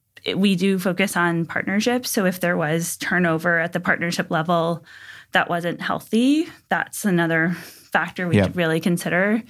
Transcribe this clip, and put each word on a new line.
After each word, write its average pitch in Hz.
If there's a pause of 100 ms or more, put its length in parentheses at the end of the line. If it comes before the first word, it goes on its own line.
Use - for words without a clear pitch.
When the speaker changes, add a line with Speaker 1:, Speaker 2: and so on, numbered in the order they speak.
(240)
Speaker 1:
it, -
we 196
do 190
focus 190
on 170
partnerships. 240
So 202
if 185
there 175
was 170
turnover 170
at 170
the 175
partnership 175
level 165 (480)
that -
wasn't 170
healthy, 277 (220)
that's -
another 170 (360)
factor 175
we 165
Speaker 2:
Yep. 196
Speaker 1:
could 175
really 165
consider. 175